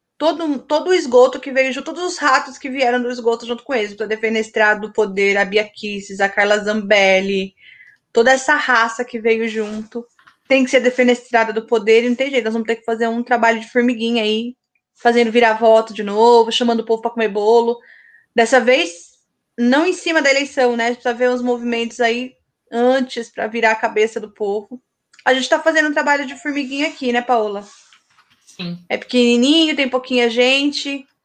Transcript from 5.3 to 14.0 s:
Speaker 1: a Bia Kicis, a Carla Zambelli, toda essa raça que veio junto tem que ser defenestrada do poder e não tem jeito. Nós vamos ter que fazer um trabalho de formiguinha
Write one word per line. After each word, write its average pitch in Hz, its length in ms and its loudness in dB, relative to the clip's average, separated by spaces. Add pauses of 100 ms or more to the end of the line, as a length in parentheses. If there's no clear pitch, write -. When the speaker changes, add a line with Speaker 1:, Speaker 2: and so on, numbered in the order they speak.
Speaker 1:
a 202 80 2
Bia 208 180 0
Kicis, 202 560 -12
a 196 80 2
Carla 208 300 2
Zambelli, 196 960 0 (580)
toda 233 200 4
essa 262 240 2
raça 240 500 0
que 233 140 -10
veio 226 280 0
junto 214 560 -8 (440)
tem 269 160 4
que 254 80 -2
ser 262 80 4
defenestrada 240 760 0
do 220 140 -6
poder 226 360 2
e 247 60 0
não 240 60 0
tem 269 160 -4
jeito. 240 140 -2
Nós 220 80 -2
vamos 226 140 -4
ter 233 100 -2
que - 80 -20
fazer 233 220 -2
um 233 140 -4
trabalho 226 380 2
de 220 100 -14
formiguinha 233 540 0